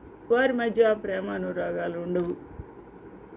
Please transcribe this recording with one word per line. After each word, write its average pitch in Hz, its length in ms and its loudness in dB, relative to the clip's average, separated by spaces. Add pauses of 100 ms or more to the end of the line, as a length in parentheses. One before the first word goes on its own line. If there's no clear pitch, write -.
(300)
వారి 254 220 6
మధ్య 226 500 4
ప్రేమానురాగాలు 180 960 -2
ఉండవు, 175 380 0 (1000)